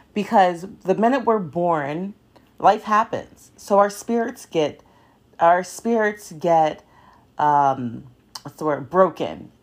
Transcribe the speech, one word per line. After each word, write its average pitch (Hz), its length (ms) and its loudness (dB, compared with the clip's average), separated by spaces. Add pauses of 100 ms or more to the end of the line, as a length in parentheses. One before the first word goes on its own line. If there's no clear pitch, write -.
(140)
Because 190 520 2 (180)
the 180 120 0
minute 233 280 0
we're 220 160 0
born, 170 760 -4 (420)
life 208 260 2
happens. - 760 -4
So - 220 0
our 202 100 4
spirits 233 560 -6
get, - 360 -4 (580)
our 175 240 4
spirits 214 680 -4
get, 160 520 0 (540)
um, 135 680 0 (360)
what's - 160 -20
the 160 80 -10
word? 135 240 -4
Broken. 165 600 0 (120)